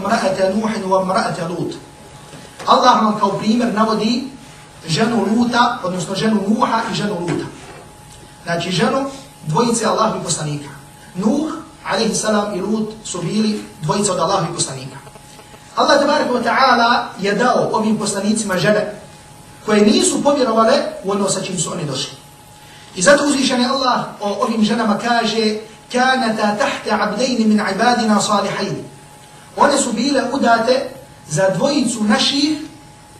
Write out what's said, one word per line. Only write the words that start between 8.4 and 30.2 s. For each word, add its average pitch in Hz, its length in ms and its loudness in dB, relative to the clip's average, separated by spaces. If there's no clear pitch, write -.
Znači, 170 260 -4
ženu 254 400 0
dvojice 214 400 2
Allahovih 190 380 0
poslanika. 147 440 -6
Nuh, 285 360 0
alejhi 220 300 0
salam, 208 400 0
i 180 60 -4
Lut 214 280 -2
su 175 180 -8
bili 208 420 -2
dvojica 196 300 0
od 175 60 -2
Allahovih 202 360 -2
poslanika. - 420 -8
Allah 285 240 4
tabaraka 277 320 0
wa 233 120 0
ta'ala 240 640 2
je 202 140 0
dao - 380 2
ovim 214 240 0
poslanicima 196 640 -2
žene - 360 0
koje 208 200 6
nisu - 360 2
povjerovale 233 520 4
u 185 60 -2
ono 202 180 0
sa - 140 -2
čim 180 160 -6
su - 140 -4
oni 165 120 -6
došli. 135 280 -6
I 185 60 -6
zato 285 220 6
uzvišeni 254 420 2
Allah 254 380 0
o 202 240 -2
ovim 220 200 2
ženama 220 340 2
kaže: 220 580 0
"Kanata 233 640 2
tahta 277 340 -2
abdayni 220 560 0
min 208 140 4
ibadina 220 460 2
salihayn." 196 540 -2
One - 220 4
su - 140 -2
bile 262 300 0